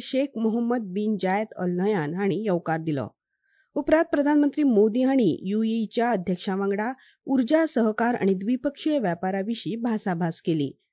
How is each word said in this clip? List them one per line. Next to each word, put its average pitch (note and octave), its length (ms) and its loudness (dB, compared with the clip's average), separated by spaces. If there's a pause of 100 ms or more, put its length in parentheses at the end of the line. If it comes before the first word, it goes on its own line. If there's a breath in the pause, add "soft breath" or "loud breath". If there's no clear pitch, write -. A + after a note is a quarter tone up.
शेख C4+ 360 -2
मोहम्मद A3+ 540 0
बिन G#3 280 -2
जायद G3 360 -2
अल F3+ 200 -2
नयान F3+ 380 0
हांणी G3 280 0
येवकार E3+ 380 0
दिलो. D3 260 -2 (680)
उपरांत D#4+ 360 2
प्रधानमंत्री C#4+ 520 2
मोदी A3 380 4
हांणी B3+ 400 4
युएईच्या A3+ 680 0
अध्यक्षा F#3 460 -2
वांगडा G3+ 360 -2 (340 soft breath)
उर्जा C#4 400 2
सहकार A#3 480 0
आनी G3 200 2
द्विपक्षीय B3+ 640 -2
वेपाराविशीं G3 840 -4
भासाभास F#3 600 -2
केली. D#3 280 0 (220)